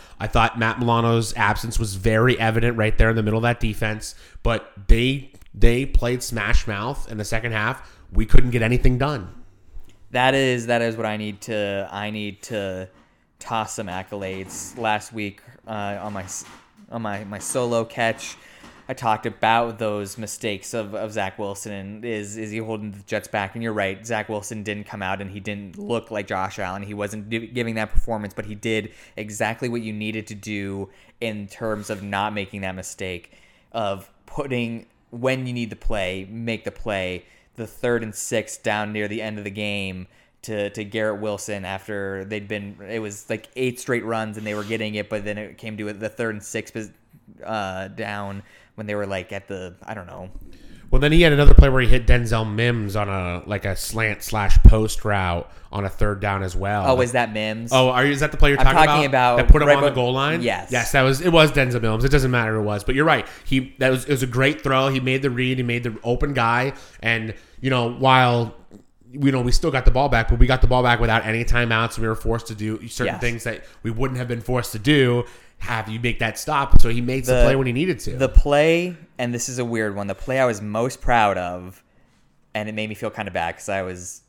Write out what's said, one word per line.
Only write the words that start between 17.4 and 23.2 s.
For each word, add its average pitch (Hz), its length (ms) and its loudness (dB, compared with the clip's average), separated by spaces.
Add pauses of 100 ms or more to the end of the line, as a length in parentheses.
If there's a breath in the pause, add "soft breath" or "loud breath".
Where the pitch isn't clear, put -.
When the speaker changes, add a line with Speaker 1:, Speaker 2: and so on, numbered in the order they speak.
Speaker 2:
catch, - 500 -6 (520 loud breath)
I 131 80 -10
talked 110 320 -4
about 113 500 -2
those 104 400 -6
mistakes 104 560 -10
of, 107 220 -8
of 107 160 -8
Zach 98 260 -6
Wilson 101 360 -10
and 101 300 -14
is, 107 340 -10
is 110 120 -10
he 107 80 -8
holding 110 320 -8
the 101 140 -18
Jets 104 240 -8